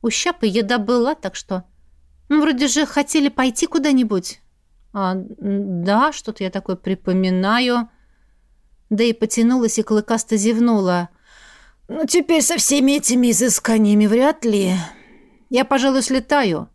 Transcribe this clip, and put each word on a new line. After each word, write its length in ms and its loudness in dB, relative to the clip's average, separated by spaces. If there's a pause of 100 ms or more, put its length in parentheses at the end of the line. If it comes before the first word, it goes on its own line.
У 80 0
Щапы 360 -2
еда 320 0
была, 360 0
так 200 -10
что... 300 -8 (640)
Ну, 120 2
вроде 280 0
же 180 0
хотели 420 0
пойти 380 -2
куда-нибудь. 720 0 (520)
"А, 240 -4
да, 960 -2
что-то 320 -10
я 60 -4
такое 260 -6
припоминаю". 1120 0 (1000)
Да 120 0
и 100 2
потянулась 680 0
и 40 0
клыкасто 540 -2
зевнула. 720 2 (800)
"Ну, 180 -4
теперь 360 2
со 160 -2
всеми 340 2
этими 400 2
изысканиями 760 2
вряд 380 0
ли. 300 0 (760)
Я, 140 2
пожалуй, 380 0
слетаю. 720 0